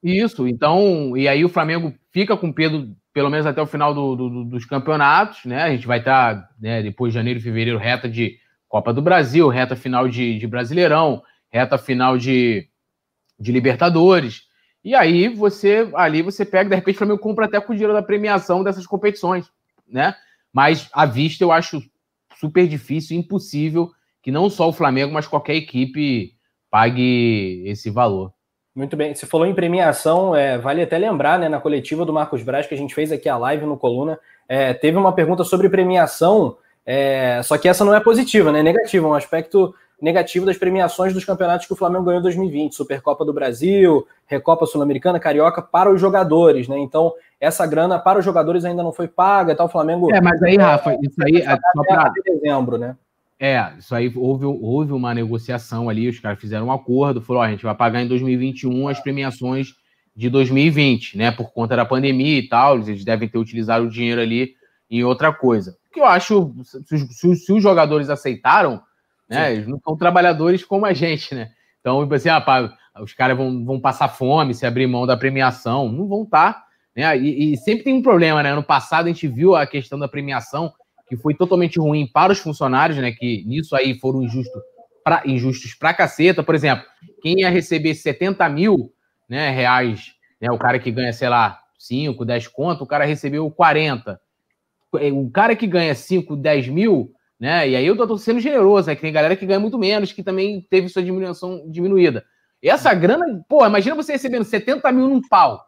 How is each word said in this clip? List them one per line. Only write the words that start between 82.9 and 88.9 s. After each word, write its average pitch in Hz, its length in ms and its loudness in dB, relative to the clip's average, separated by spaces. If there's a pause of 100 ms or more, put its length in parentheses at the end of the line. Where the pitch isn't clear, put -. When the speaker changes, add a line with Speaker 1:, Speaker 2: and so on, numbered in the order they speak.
Speaker 1:
né? 123 120 -2
Que 113 360 -6
nisso 147 280 -6
aí 135 240 0
foram 131 240 -2
injusto 120 380 -6 (420)
pra, 160 240 2
injustos 127 480 -4
pra 160 180 -2
caceta. 165 500 2
Por 160 120 0
exemplo, 135 300 0 (360)
quem 175 200 0
ia 185 100 2
receber 160 460 0
setenta 180 520 -2
mil, 151 440 0 (360)